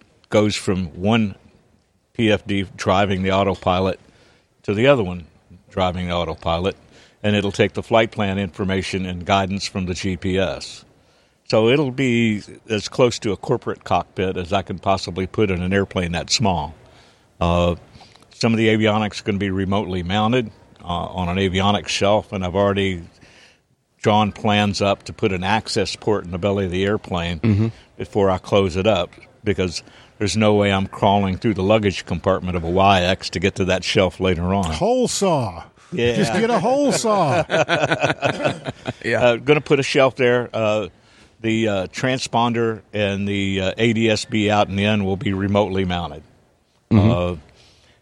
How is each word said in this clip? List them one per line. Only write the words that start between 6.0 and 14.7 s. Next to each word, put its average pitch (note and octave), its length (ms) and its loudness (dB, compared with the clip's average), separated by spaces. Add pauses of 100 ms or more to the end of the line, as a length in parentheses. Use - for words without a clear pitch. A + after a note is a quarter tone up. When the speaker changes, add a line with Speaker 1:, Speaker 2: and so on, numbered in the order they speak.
Speaker 1:
the F2 60 -4
autopilot, E2+ 600 -2 (460)
and G#2 140 2
it'll F#3+ 160 0
take G#2 220 2
the G2 100 -6
flight A2+ 280 2
plan G2 260 -4
information F#2+ 680 -4
and F2+ 200 -8
guidance G2 420 0
from F#2+ 180 -6
the F2+ 80 -4
G F#2 240 -4
P F#2 200 -2
S. - 460 -4 (640)
So A2+ 220 4
it'll C#3 220 2
be A#2 500 0 (260)
as G#2+ 220 -4
close B2 300 2
to A2 120 -4
a F#2 60 -4
corporate - 480 -4
cockpit F#2+ 500 -2
as F2+ 160 -8
I G2 120 0
can F#2+ 160 -10